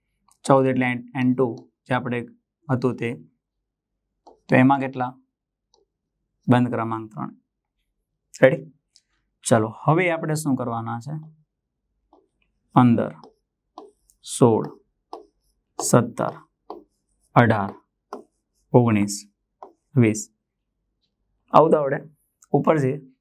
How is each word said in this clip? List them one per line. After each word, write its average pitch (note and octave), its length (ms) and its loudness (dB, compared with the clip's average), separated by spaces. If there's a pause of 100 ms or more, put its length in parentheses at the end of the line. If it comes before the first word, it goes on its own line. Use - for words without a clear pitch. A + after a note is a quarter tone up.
(460)
ચૌદ C3+ 200 4
એટલે B2+ 200 0
એન, B2 140 -4 (200)
એન B2+ 160 2
ટુ B2+ 360 -4 (160)
જે C3 60 -2
આપણે B2 260 -4 (520)
હતું B2+ 240 -2
તે. A#2 140 -6 (1400)
તો B2+ 80 0
એમાં C3 240 4
કેટલા? C3 320 -8 (1400)
બંધ B2 200 2
ક્રમાંક A2+ 420 -8
ત્રણ. - 240 -12 (1040)
રેડી? D3+ 300 2 (760)
ચલો, A2+ 200 2 (140)
હવે E3+ 280 2
આપણે D#3 240 -4
શું D3 200 -4
કરવાના A#2 440 -8
છે? C#3+ 160 -14 (1600)
પંદર, A#2 380 4 (1080)
સોળ, A2+ 420 0 (1160)
સત્તર, - 520 -2 (1000)
અઢાર, A2 380 2 (1000)
ઓગણીસ, G#2+ 580 2 (640)
વીસ. A2 380 0 (1200)
આવું D#3 180 6
તો E3 60 4
આવડે. D3 200 -2 (560)
ઉપર D3+ 240 2
જઈએ. C#3 240 -2 (200)